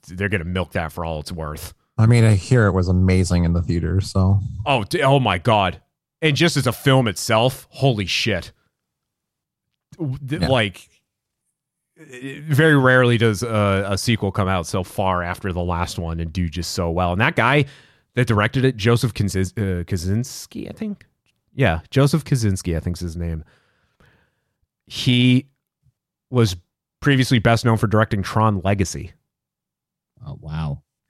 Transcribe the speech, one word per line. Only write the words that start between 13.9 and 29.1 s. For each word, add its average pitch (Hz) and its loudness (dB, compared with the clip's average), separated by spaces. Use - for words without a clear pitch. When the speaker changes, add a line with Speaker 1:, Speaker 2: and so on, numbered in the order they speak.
Speaker 1:
sequel 104 0
come 98 -2
out 92 -2
so 92 -4
far 92 -2
after 90 -6
the 87 -2
last 87 -4
one 82 -6
and 82 -6
do 87 -2
just 85 -8
so 85 -4
well. 87 0
And 95 0
that 135 0
guy 135 2
that 123 0
directed 117 0
it, 131 2
Joseph 113 2
Kaczyn-, 95 -2
uh, 95 -4
Kaczynski, 98 -6
I - -14
think. 208 -10
Yeah, 92 0
Joseph 143 2
Kaczynski, 98 -2
I 80 -2
think's 85 -6
his 85 -8
name. 82 -6
He 127 2
was 113 2
previously 131 2
best 117 2
known 113 2
for 113 0
directing 107 2
Tron 110 0
Legacy. 95 -2